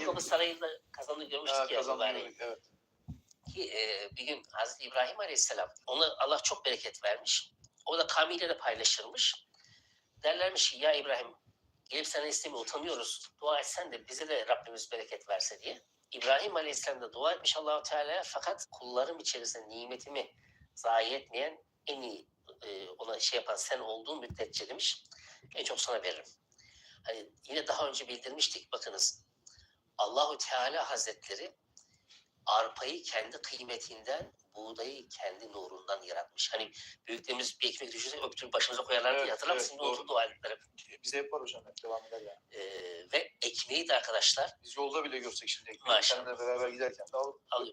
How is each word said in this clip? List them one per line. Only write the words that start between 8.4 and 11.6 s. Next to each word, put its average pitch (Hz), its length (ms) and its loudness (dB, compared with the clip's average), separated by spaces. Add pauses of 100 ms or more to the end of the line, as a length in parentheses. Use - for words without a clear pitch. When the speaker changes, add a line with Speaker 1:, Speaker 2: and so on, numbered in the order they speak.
Speaker 1:
de 165 80 0
paylaşırmış. - 760 2 (880)
Derlermiş 180 480 4
ki, 135 60 -10
"Ya 151 160 8
İbrahim, 135 340 0 (640)